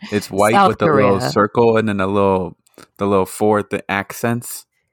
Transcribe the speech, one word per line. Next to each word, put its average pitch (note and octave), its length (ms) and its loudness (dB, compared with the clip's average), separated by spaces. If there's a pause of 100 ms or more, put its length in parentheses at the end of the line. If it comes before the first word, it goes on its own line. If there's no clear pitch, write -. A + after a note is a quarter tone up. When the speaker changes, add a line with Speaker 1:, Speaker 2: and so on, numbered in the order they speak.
(120)
Speaker 1:
It's G#2 180 -4
white G#2 240 2
Speaker 2:
South G2 140 4
Speaker 1:
with - 100 -2
the G#2+ 80 0
little G2+ 320 2
Speaker 2:
Korea. C3 140 -4
Speaker 1:
circle A2 440 2
and A2 120 0
then G2+ 120 -2
a F#2+ 60 0
little, F#2+ 500 0 (420)
the G2+ 80 -2
little G2 200 2
four, G#2+ 380 0
the - 260 -8
accents. A#2 760 -6 (260)